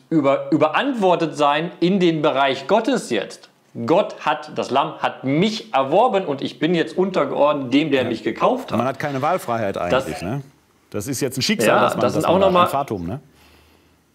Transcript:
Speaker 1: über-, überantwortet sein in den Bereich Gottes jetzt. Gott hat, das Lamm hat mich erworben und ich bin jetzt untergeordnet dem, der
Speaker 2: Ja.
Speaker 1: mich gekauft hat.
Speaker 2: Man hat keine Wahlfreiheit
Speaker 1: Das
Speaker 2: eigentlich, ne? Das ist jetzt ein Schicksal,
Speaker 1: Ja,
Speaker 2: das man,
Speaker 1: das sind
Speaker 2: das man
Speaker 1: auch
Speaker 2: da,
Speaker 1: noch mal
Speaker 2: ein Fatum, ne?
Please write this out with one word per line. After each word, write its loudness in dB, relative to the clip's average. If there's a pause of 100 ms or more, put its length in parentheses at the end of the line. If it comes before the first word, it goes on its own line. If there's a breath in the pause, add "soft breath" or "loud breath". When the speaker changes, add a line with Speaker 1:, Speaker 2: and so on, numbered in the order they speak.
Speaker 1:
über-, 2
überantwortet 2
sein 2
in 2
den 2
Bereich 0
Gottes 0
jetzt. -6 (360)
Gott 2
hat, -4
das -4
Lamm 0
hat -4
mich 0
erworben 2
und -6
ich -6
bin 0
jetzt -2
untergeordnet 0
dem, 2
der 2
Speaker 2:
Ja. -2
Speaker 1:
mich -6
gekauft -2
hat. -2
Speaker 2:
Man 0
hat -4
keine -6
Wahlfreiheit -2
Speaker 1:
Das 0
Speaker 2:
eigentlich, -10
ne? -6 (480)
Das -8
ist -6
jetzt -4
ein -4
Schicksal, 2
Speaker 1:
Ja, 4
Speaker 2:
das 2
man, -2
Speaker 1:
das 2
sind 0
Speaker 2:
das 2
man 4
Speaker 1:
auch 2
Speaker 2:
da, 6
Speaker 1:
noch 2
mal 6
Speaker 2:
ein 2
Fatum, -4
ne? -6 (960 soft breath)